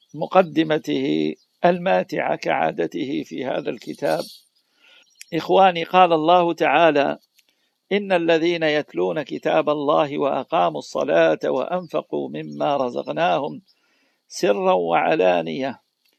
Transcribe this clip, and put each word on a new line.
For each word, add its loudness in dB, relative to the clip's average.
مقدمته 0
الماتعة 0
كعادته -4
في -10
هذا -6
الكتاب: -6
"إخواني، 2
قال 4
الله 4
تعالى: 2
'إن -2
الذين 2
يتلون -2
كتاب -2
الله 0
وأقاموا 0
الصلاة 0
وأنفقوا -4
مما -4
رزقناهم -4
سرا 0
وعلانية 0